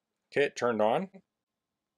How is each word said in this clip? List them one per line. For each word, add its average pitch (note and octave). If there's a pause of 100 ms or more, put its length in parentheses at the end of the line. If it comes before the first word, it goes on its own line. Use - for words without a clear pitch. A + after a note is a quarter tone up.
(320)
Okay, C#3+
it C#3
turned A#2
on. C#3+ (880)